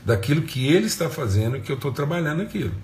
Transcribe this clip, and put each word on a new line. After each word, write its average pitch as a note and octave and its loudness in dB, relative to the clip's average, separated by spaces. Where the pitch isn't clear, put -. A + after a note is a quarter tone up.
daquilo B2 2
que C3 -4
ele F#3 6
está E3+ -2
fazendo A#2 0
e - -6
que - -8
eu C#3+ 0
tô C#3 -4
trabalhando D#3 0
aquilo. F#3+ -4